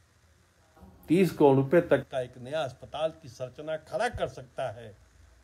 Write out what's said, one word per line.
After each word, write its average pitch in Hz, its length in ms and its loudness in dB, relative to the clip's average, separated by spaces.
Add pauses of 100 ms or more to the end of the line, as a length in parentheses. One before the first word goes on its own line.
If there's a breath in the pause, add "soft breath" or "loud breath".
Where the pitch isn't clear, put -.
(1080)
तीस 170 240 4
करोड़ 143 240 6
रुपए 135 260 4
तक 143 280 0
का 131 120 -6
एक 123 160 -12
नया 139 260 -6
अस्पताल 143 480 -8
की 151 180 -20
संरचना 151 480 -10
खड़ा 196 320 -6
कर 185 180 -6
सकता 131 440 -10
है, 110 260 -18 (460)